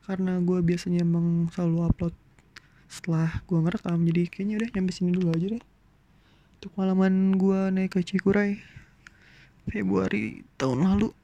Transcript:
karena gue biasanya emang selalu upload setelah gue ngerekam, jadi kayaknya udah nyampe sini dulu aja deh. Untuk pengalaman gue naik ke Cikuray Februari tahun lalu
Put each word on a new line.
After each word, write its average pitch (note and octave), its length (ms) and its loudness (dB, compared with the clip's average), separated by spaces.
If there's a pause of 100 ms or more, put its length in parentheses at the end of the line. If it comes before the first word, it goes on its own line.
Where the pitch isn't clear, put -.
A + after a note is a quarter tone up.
karena F#3 320 -2
gue F3+ 240 2
biasanya F3 400 0
emang E3+ 480 0
selalu E3+ 400 0
upload E3+ 240 -2 (720)
setelah D#3+ 560 -2
gue E3+ 160 0
ngerekam, E3+ 480 -2
jadi E3+ 140 2 (100)
kayaknya G#3 320 -4
udah A#3 60 -6 (100)
nyampe F#3 160 0
sini F3+ 160 0
dulu F#3 240 0
aja G3+ 240 -2
deh. - 40 -18 (920)
Untuk - 160 -16
pengalaman F#3+ 640 2
gue F#3+ 240 2 (160)
naik F#3+ 240 0
ke F3 60 -2
Cikuray G3+ 580 0 (1040)
Februari F#3 880 -2
tahun C3+ 320 0
lalu G3+ 240 2 (120)